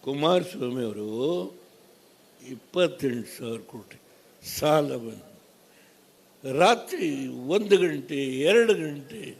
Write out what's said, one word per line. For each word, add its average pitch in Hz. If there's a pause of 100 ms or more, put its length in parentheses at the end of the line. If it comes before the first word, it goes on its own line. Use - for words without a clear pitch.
ಕುಮಾರಸ್ವಾಮಿ 139
ಅವರು 104 (1300)
ಇಪ್ಪತ್ತೆಂಟು 131
ಸಾವಿರ 113 (120)
ಕೋಟಿ - (440)
ಸಾಲ 147
ಬಂದು - (1300)
ರಾತ್ರಿ 226 (460)
ಒಂದು 202
ಗಂಟೆ, 151 (320)
ಎರಡು 220
ಗಂಟೆ 151 (200)